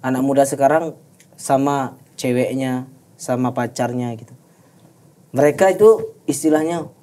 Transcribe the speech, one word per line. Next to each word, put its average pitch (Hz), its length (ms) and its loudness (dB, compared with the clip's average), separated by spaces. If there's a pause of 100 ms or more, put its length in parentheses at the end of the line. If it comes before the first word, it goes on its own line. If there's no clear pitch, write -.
anak 131 240 -2
muda 139 160 2
sekarang 147 560 0 (400)
sama 139 640 -2 (160)
ceweknya, 127 720 -4 (240)
sama 127 400 -4
pacarnya 123 640 -6
gitu. 117 160 -20 (1040)
Mereka 165 400 2
itu 214 480 4
istilahnya 156 640 -2 (140)